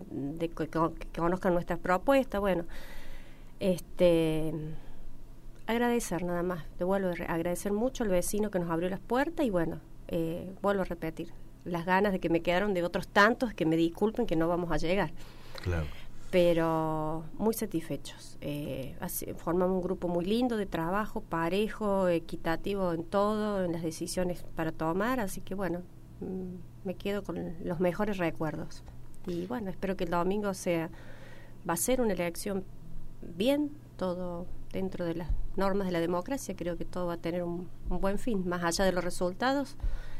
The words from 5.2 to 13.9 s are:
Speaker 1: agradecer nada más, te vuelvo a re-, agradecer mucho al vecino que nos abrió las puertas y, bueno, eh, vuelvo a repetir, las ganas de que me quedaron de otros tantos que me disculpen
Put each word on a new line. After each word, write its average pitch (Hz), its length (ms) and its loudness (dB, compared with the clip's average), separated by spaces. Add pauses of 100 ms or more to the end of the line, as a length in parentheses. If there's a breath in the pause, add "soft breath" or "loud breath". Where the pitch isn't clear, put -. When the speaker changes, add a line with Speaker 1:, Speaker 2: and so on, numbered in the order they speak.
Speaker 1:
agradecer 233 560 2
nada 175 200 0
más, 175 220 -2 (120)
te 175 60 -2
vuelvo 190 260 2
a 175 40 0
re-, 175 140 -4
agradecer 175 440 0
mucho 240 320 0
al 208 60 2
vecino 202 420 2
que 185 80 0
nos 170 100 0
abrió 170 200 0
las 190 100 -4
puertas 294 460 0
y, 226 40 2
bueno, 165 300 0 (280)
eh, 170 540 -4
vuelvo 202 200 4
a 180 40 0
repetir, 165 460 -6 (340)
las 170 200 -2
ganas 190 280 6
de 180 60 0
que 170 100 0
me 165 120 4
quedaron 185 320 4
de 175 100 2
otros 175 240 -2
tantos 220 460 6
que 165 120 0
me 160 100 6
disculpen 202 500 2